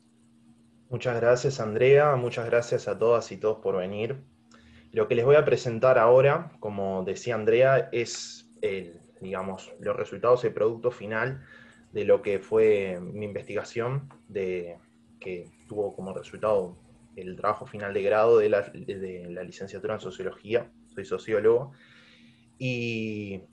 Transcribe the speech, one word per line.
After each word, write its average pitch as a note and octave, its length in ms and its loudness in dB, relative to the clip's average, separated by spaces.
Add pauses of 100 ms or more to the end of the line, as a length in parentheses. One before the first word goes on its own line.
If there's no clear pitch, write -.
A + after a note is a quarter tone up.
(920)
Muchas A#2+ 280 -2
gracias, B2 400 2
Andrea. C3 560 4
Muchas A#2+ 300 -4
gracias A#2 420 0
a G2 120 -4
todas A2+ 320 2
y G2 60 -12
todos G#2+ 200 0
por F#2+ 200 -2
venir. G#2 440 -6 (680)
Lo A2 160 0
que B2 80 2
les A#2 100 2
voy C#3+ 120 8
a D3+ 80 4
presentar B2 520 2
ahora, C3+ 640 6
como G2 440 -4
decía G2 300 -6
Andrea, A#2 580 4
es - 560 -8 (140)
el, F#2 400 -6 (200)
digamos, F#2+ 580 -10
los G2+ 160 -4
resultados, G#2+ 480 0
el A2+ 100 -2
producto A#2 380 -2
final A2+ 520 -6 (500)
de G#2 120 -4
lo G2+ 160 4
que G2+ 160 -2
fue G2+ 640 2
mi G2 240 -10
investigación, A2+ 840 -6 (200)
de, F#2 500 -6 (420)
que F2 300 -12 (180)
tuvo G#2 280 -4
como F#2+ 180 -10
resultado F#2 640 -2 (400)
el F#2 220 -14
trabajo G#2 280 -4
final G2+ 280 -10
de G2+ 80 0
grado G#2+ 380 6
de G#2+ 100 4
la, G2+ 140 2
de F#2 680 -12
la F2+ 140 -10
licenciatura F#2+ 500 -10
en G#2 80 -8
Sociología, F#2+ 680 -6 (180)
soy G2 180 -14
sociólogo, A2 640 0 (840)
y A2 960 -6